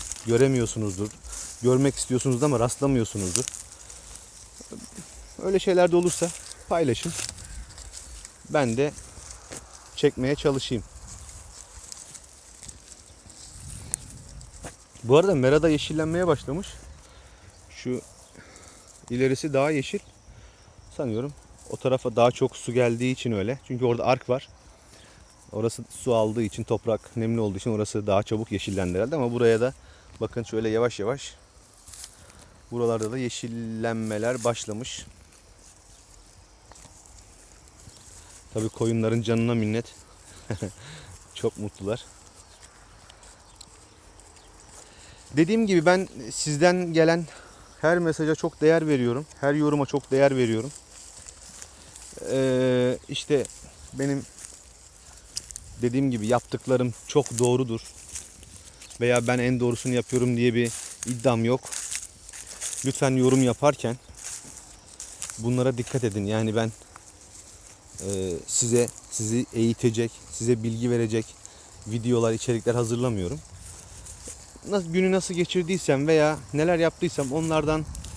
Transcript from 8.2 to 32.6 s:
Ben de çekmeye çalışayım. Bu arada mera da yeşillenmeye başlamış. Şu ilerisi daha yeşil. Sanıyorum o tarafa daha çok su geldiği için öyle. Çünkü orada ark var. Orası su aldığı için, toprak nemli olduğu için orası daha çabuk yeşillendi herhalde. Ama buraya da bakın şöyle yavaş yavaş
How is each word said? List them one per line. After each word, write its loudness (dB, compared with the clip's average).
Ben 2
de 0
çekmeye 2
çalışayım. -2
Bu 6
arada 6
mera 4
da 4
yeşillenmeye 0
başlamış. -2
Şu -6
ilerisi 0
daha 2
yeşil. -2
Sanıyorum -4
o -8
tarafa 0
daha 8
çok 0
su -8
geldiği 4
için -2
öyle. 0
Çünkü -2
orada 2
ark 2
var. -2
Orası -2
su 0
aldığı 2
için, -4
toprak -2
nemli 0
olduğu 0
için -4
orası -2
daha 4
çabuk -4
yeşillendi -2
herhalde. 0
Ama 0
buraya 4
da 0
bakın -4
şöyle -2
yavaş 0
yavaş -4